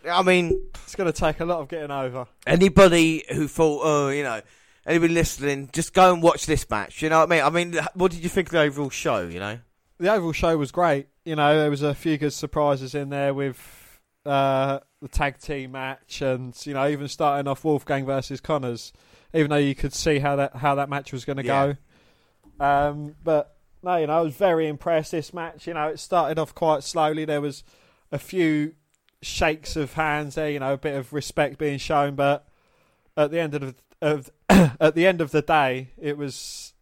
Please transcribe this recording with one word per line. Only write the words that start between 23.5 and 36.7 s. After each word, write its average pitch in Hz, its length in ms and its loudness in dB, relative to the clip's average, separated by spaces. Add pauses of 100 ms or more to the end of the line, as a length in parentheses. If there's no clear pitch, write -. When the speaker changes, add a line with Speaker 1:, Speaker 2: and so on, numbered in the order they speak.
Speaker 2:
no, 180 140 -2
you 160 100 0
know, 151 120 2
I - 20 4
was 156 140 -2
very 160 340 2
impressed 156 420 -2
this 165 240 -6
match. 165 320 -12
You 175 80 -8
know, 151 140 -2
it 156 100 -8
started 160 400 0
off 151 160 -6
quite 156 300 0
slowly. 156 400 -2
There 151 160 -2
was 143 240 -6 (480)
a 147 60 -6
few 156 560 0 (480)
shakes - 540 -2
of 143 180 -4
hands 151 420 -2
there, 156 140 -2
you 143 100 -4
know, 135 140 -2
a 131 40 -6
bit 143 180 -4
of 131 160 -8
respect 143 460 -2
being 143 200 -2
shown, 143 360 0
but 143 320 0 (680)
at 147 140 2
the 165 100 -2
end 151 140 -4
of, 135 200 -6 (260)
of, 147 300 -2 (100)
<clears throat> - 80 -20
at 160 460 6
the 165 120 4
end 185 140 4
of 147 100 -2
the 151 120 2
day, 131 560 0
it 147 180 -6
was - 640 -12